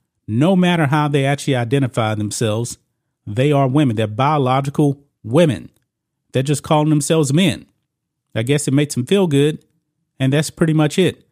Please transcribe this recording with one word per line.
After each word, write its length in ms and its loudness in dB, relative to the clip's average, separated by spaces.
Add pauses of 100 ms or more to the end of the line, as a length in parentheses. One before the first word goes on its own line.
(280)
No 280 2
matter 320 2
how 200 0
they 160 0
actually 320 -2
identify 600 -2
themselves, 640 -4 (480)
they 240 0
are 160 2
women. 280 0
They're 120 -2
biological 960 -2 (160)
women. 480 0 (640)
They're 100 -2
just 220 -2
calling 260 2
themselves 420 0
men. 360 0 (640)
I 80 -4
guess 260 0
it 60 0
makes 220 0
them 100 -4
feel 220 0
good, 360 0 (560)
and 140 0
that's 160 0
pretty 240 0
much 240 0
it. 240 0 (100)